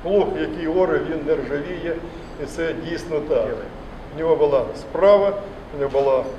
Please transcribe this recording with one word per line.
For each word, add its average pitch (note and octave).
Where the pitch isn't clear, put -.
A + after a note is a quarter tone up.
плуг, F#3+
який D#3+
оре, E3
він D3+
не D#3
ржавіє, D#3+
і -
це E3
дійсно E3
так. B2
У D3+
нього D#3+
була C#3+
справа, G3
у -
нього C#3
була C3+